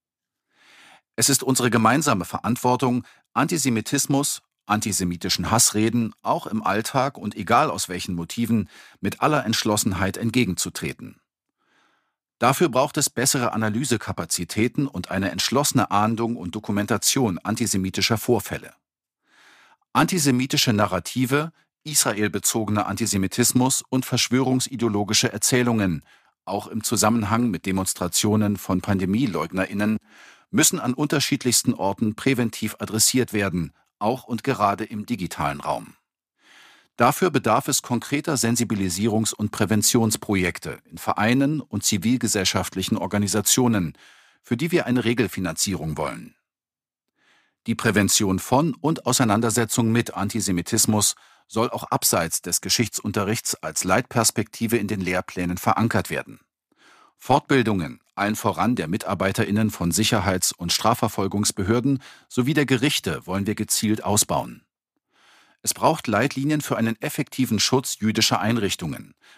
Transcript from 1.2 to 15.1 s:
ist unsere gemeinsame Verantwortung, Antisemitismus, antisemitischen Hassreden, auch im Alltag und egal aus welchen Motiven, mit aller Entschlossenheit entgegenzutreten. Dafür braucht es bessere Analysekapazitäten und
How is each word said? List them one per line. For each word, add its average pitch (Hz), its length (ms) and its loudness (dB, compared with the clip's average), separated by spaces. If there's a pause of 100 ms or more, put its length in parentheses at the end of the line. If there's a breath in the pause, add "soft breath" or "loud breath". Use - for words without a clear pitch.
ist 135 160 2
unsere 127 260 2
gemeinsame 117 540 4
Verantwortung, 123 840 0 (280 soft breath)
Antisemitismus, 139 1120 0 (220)
antisemitischen 92 840 -2
Hassreden, 113 680 2
auch 147 260 -2
im 104 160 -4
Alltag 113 540 -2
und 101 180 -8
egal 117 340 2
aus 92 200 -6
welchen 90 260 -6
Motiven, 107 540 -2 (320 loud breath)
mit 101 200 -4
aller 139 240 2
Entschlossenheit 104 680 0
entgegenzutreten. 92 1040 -4 (1200)
Dafür 135 300 4
braucht 131 280 0
es 143 120 0
bessere 123 420 0
Analysekapazitäten 110 1400 -2
und - 240 -8